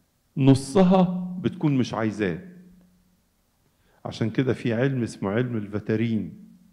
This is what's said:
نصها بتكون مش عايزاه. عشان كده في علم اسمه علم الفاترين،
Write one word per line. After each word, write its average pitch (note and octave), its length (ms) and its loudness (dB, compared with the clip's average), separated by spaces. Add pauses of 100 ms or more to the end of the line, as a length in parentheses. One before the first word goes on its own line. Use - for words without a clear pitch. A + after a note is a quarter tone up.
(360)
نصها F3+ 880 4 (140)
بتكون C#3 360 -2
مش A#2+ 180 -2
عايزاه. G#2 440 -2 (1700)
عشان A2 260 -4
كده B2+ 220 0
في A2+ 220 -2
علم B2+ 280 -2
اسمه G#2 280 -4
علم A#2+ 260 -2
الفاترين، G#2+ 920 -4 (260)